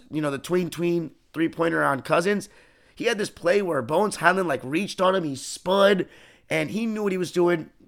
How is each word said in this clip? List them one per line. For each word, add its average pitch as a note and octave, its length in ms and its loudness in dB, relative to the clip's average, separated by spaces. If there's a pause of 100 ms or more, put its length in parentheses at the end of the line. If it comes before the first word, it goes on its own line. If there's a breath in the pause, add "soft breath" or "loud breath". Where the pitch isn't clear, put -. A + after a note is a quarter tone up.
you D#3 120 -4
know, D3 100 -2
the C#3 60 -4
tween E3+ 320 -2
tween E3+ 420 -2 (220)
three-pointer D#3+ 500 0
on C#3 180 0
Cousins, F3 480 0 (460 soft breath)
he E3 100 -4
had A#3 120 0
this G3+ 120 -4
play F#3 320 0
where E3 200 -2
Bones E3 360 0
Hyland, F3+ 300 2
like, C3 160 -2
reached D#3+ 380 -4
on F#3 140 2
him, E3+ 80 -2
he C#3 120 -6
spun, G3 720 2 (420 loud breath)
and D3+ 220 -2
he A3 140 -2
knew G#3+ 180 -4
what G3+ 80 0
he F#3+ 60 -2
was E3+ 140 -4
doing F3 380 2 (180)